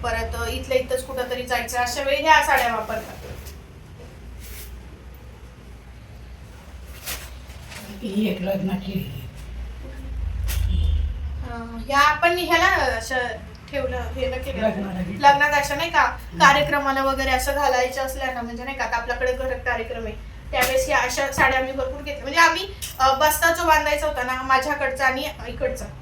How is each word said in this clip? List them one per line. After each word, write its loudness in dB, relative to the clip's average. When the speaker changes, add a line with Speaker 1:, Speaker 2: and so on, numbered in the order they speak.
Speaker 1:
परत, -2
अ, -2
इथल्या 0
इथंच 0
कुठंतरी -4
जायचं, -2
अशा 0
वेळी 2
ह्या 8
साड्या 4
वापरतात. -4
Speaker 2:
ही 0
एक -2
लग्नाची. -2
Speaker 1:
अ, -6
ह्या 4
आपण 6
ह्याला 4
अशा 2
ठेवलं, -2
हे -4
न -4
केलं. 0
Speaker 2:
लग्नाला -2
बी. -2
Speaker 1:
लग्नात 6
अशा -2
नाही -2
का, 4
Speaker 2:
हम्म. -2
Speaker 1:
कार्यक्रमाला 6
वगैरे 2
असं 2
घालायच्या 2
असल्या -4
ना, -6
म्हणजे -8
नाही -6
का, -2
आता -2
आपल्याकडे -2
घरात -4
कार्यक्रम -4
आहे, -6
त्यावेळेस 2
ह्या 2
अशा 0
साड्या 4
आम्ही -2
भरपूर -4
घेतल्या. -8
म्हणजे 0
आम्ही, 6
अ, 6
बस्ता 4
जो 0
बांधायचा 4
होता -2
ना, -2
माझ्याकडचा 2
आणि 2
इकडचा -4